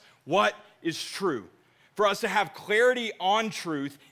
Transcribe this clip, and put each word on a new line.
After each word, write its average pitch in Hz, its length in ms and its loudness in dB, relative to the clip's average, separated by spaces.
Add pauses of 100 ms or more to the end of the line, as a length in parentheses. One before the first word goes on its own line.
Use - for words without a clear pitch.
(260)
what 208 300 2 (260)
is 156 200 -4
true, 139 440 -4 (500)
for 208 120 4
us 196 140 0
to 226 60 -2
have 190 260 0
clarity 233 680 2
on 214 320 2
truth 139 480 -6 (120)